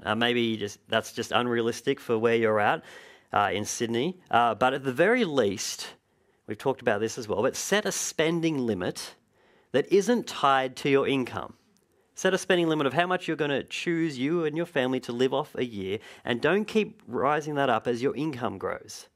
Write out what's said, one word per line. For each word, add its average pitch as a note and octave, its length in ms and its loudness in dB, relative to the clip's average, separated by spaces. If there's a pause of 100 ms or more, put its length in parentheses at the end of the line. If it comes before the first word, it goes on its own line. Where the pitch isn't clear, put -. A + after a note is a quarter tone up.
Uh, G#2+ 100 0
maybe A#2+ 260 2
you A2+ 160 0
just, G#2 220 -8 (100)
that's A2 240 0
just - 180 -6
unrealistic A#2 680 0
for A#2 180 -2
where A#2 180 4
you're A2 240 2
at, B2+ 240 2 (480)
uh, G2+ 220 2
in G2+ 100 -2
Sydney. A#2+ 540 -2 (140)
Uh, A#2 240 6
but B2+ 180 2
at C3+ 100 -6
the C3+ 100 -2
very G#3+ 300 4
least, B2 640 0 (600)
we've G#2+ 100 -8
talked - 240 -2
about A2 180 2
this A2 180 -4
as A2+ 100 -10
well, G2+ 140 0
but B2+ 140 0
set G3+ 300 0
a G3 60 -2
spending D#3+ 720 0
limit G#2 500 -4 (560)
that - 220 0
isn't G3+ 320 4
tied C3 520 2
to D3+ 120 -2
your C3+ 180 6
income. A2+ 460 -2 (600)
Set F#3 180 0
a F#3 60 0
spending F3 280 2
limit D3+ 200 2
of A#2+ 60 0
how E3+ 120 -2
much F3+ 220 -4
you're D#3+ 100 -4
gonna C#3+ 240 0
choose E3 560 -4
you D#3 280 -2
and D3+ 120 -4
your E3+ 80 -2
family C3 360 0
to - 100 -10
live B2+ 240 2
off C#3+ 180 -4
a C3 120 -2
year, G2+ 340 -6 (260)
and A#2+ 160 -2
don't F#3+ 240 2
keep - 400 -2
rising C#3+ 480 0
that C#3 160 2
up A2+ 180 0
as A#2+ 140 -2
your B2+ 140 0
income A#2+ 420 -4
grows - 580 -10